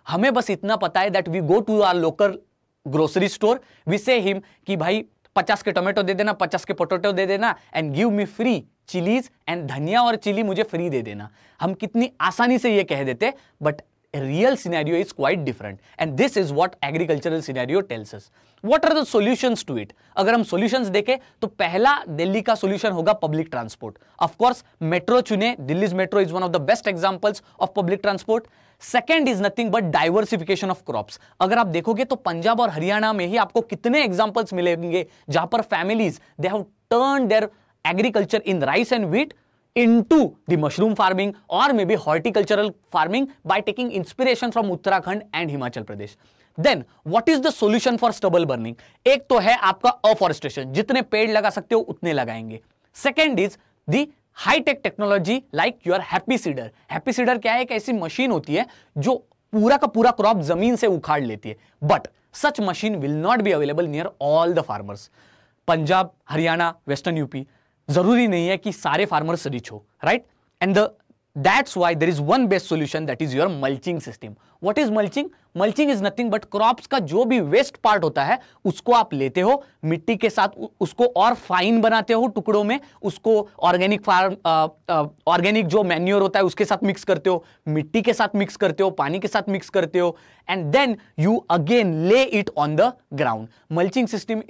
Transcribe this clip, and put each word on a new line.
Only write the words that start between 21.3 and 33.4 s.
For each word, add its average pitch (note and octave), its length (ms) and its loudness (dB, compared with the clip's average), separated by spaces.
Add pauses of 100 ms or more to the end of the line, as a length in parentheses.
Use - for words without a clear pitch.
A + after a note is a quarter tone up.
तो A3 60 -4
पहला G3+ 600 0
दिल्ली F3 320 -2
का A3 140 0
सॉल्यूशन G3 360 -2
होगा F3 220 0
पब्लिक D#3+ 380 -2
ट्रांसपोर्ट। A2+ 460 -10 (260)
Of D#3+ 80 -2 (120)
course, B3 220 0 (280)
metro A3 280 2
चुने, A3+ 340 0
Delhi's F3 380 -2
metro F#3+ 320 2
is D#3+ 140 -8
one F3+ 120 -2
of - 80 -
the C#3 100 -2
best G#3+ 260 0
examples F#3+ 480 -2 (200)
of F#3 40 -2 (120)
public F#3+ 260 -2
transport। A3 360 -2 (540)
Second C4 400 2
is F#3+ 60 -2
nothing G3+ 340 -2
but F#3 160 0
diversification F3+ 800 0
of F3+ 80 -4 (140)
crops। G#2+ 280 -6 (200)
अगर F#3+ 180 2
आप A3+ 100 2
देखोगे G3+ 380 0
तो B3+ 100 -2
पंजाब F#3 440 -2
और A#3 100 2
हरियाणा G3+ 440 0
में F3+ 140 -2
ही G#3+ 100 -2
आपको A3 240 0